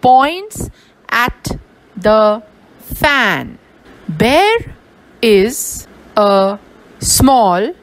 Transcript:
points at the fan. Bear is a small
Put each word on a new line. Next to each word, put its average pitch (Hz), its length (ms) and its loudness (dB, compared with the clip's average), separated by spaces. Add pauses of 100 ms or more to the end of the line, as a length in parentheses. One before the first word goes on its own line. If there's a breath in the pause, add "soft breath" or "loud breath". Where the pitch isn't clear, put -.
points 302 680 0 (400 soft breath)
at - 380 -4 (480)
the 214 460 2 (360)
fan. 214 800 -4 (500)
Bear 294 480 2 (640)
is 214 680 0 (300)
a 202 420 0 (400)
small 240 840 0